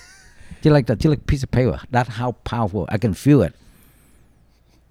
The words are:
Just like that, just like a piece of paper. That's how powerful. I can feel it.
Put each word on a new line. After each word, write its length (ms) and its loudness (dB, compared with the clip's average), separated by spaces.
Just 100 4
like 140 4
that, 120 -2
just 120 2
like 100 0
a 20 -20
piece 220 -2
of 80 -8
paper. 260 0
That's 180 -2
how 240 -6
powerful. 560 -6
I 100 -4
can 160 -2
feel 280 4
it. 120 -2